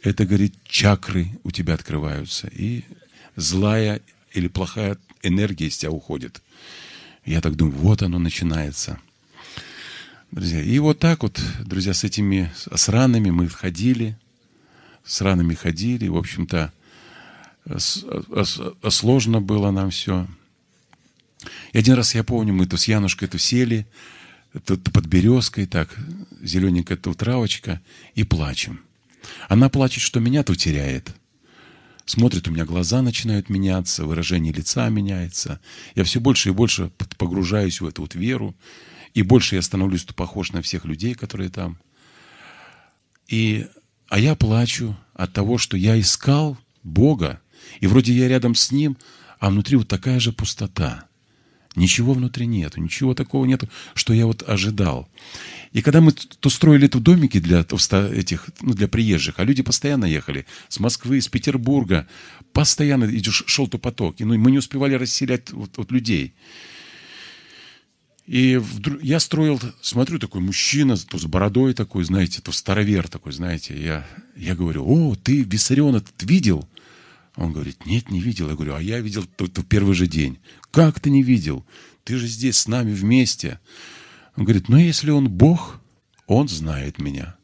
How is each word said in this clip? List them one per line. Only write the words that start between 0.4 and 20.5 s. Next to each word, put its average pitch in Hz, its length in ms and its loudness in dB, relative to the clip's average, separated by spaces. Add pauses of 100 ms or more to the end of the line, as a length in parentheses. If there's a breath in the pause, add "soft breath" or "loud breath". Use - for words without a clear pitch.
чакры 92 640 0 (160)
у 92 80 -8
тебя 85 220 -4
открываются, 76 760 -6
и 117 360 -8 (520 soft breath)
злая 104 640 0 (320)
или 87 140 -2
плохая 98 500 -4 (240)
энергия 95 460 -2
из 73 100 -8
тебя 78 140 -6
уходит». 69 500 -10 (840 loud breath)
Я 80 140 -2
так 80 160 -2
думаю, 76 220 2
вот 92 240 4
оно 87 180 -2
начинается. 80 800 -4 (1300 loud breath)
Друзья, 82 300 -4
и 110 180 0
вот 151 180 0
так 165 240 2
вот, - 180 -4 (240)
друзья, 95 300 -2
с - 100 -2
этими, 95 520 0
с, - 200 -16
с 82 140 2
ранами 117 400 4
мы 87 180 2
ходили, 110 720 -4 (880 soft breath)
с - 160 -6
ранами 87 320 2
ходили, 98 540 -4
в 82 100 0
общем-то, 82 560 -4 (920 loud breath)
с-, - 380 -6
а, - 400 -6
с-, - 380 -8
а, 110 80 -4
сложно 113 520 2
было 101 280 0
нам 98 220 0
всё. 92 360 -4 (1400 loud breath)